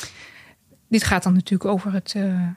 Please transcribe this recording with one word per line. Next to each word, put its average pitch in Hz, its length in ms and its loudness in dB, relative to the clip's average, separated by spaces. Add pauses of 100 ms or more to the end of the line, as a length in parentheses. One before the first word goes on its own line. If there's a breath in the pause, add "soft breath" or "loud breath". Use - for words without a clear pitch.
(880 loud breath)
Dit 220 140 2
gaat 185 200 2
dan 185 100 4
natuurlijk 185 360 2
over 196 240 -2
het, 190 220 -4
eh, 185 420 -2